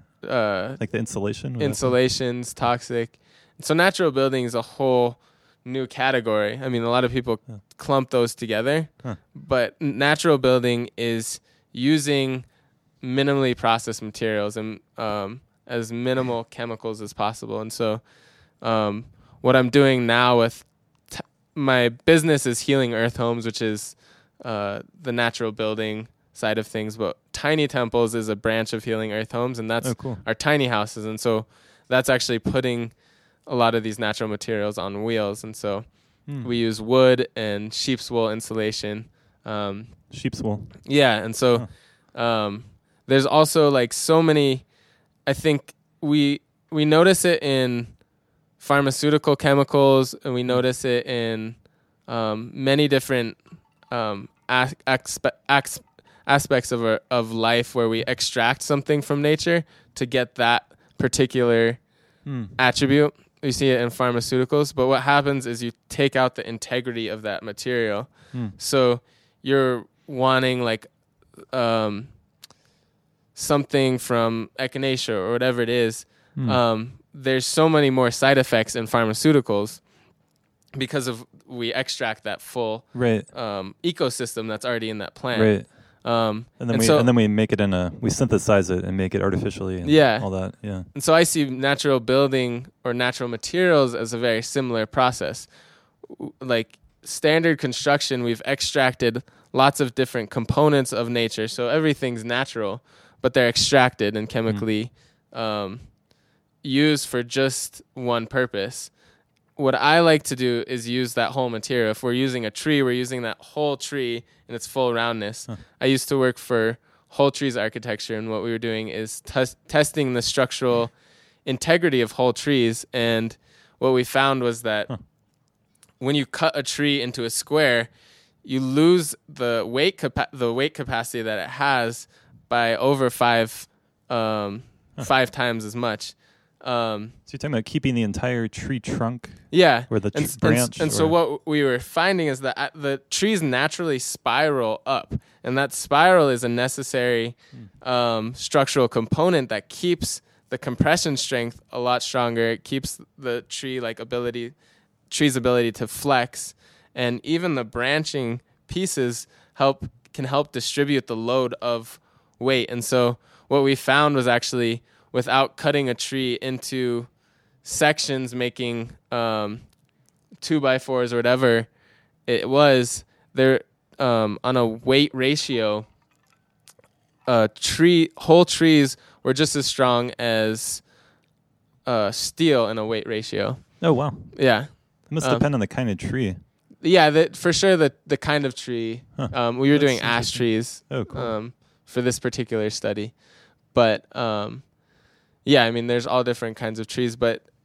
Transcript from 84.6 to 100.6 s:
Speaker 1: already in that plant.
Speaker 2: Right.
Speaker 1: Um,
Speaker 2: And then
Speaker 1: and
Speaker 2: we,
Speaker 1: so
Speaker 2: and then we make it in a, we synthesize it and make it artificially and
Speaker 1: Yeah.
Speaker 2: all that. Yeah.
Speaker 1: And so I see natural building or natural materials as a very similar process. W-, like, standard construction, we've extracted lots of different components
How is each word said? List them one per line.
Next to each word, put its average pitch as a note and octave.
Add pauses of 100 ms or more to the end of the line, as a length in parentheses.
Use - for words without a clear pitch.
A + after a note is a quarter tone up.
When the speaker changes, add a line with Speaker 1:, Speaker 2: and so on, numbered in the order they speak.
Speaker 1:
already A#2
in G#2+
that G2+
plant. A#2+
Speaker 2:
Right. G#2+ (380)
Speaker 1:
Um, A2+ (140)
Speaker 2:
And B2
then A#2
Speaker 1:
and A2+
Speaker 2:
we, -
Speaker 1:
so D3+
Speaker 2:
and A#2+
then B2
we A2+
make G#2+
it G2+
in G2+
a, F2+
we A2+
synthesize G2+
it F#2
and F#2
make F#2
it F#2+
artificially F#2+
and F2
Speaker 1:
Yeah. C#3+
Speaker 2:
all G2
that. F#2
Yeah. G2 (120)
Speaker 1:
And C#3
so D#3
I E3
see D#3+
natural C3+
building B2+ (180)
or B2
natural B2
materials C#3+
as A2+
a A#2+
very A#2
similar A#2+
process. A#2+ (640)
W-, -
like, A#2+ (260)
standard D#3+
construction, C#3
we've A#2+
extracted B2+ (300)
lots C3+
of B2+
different B2
components C#3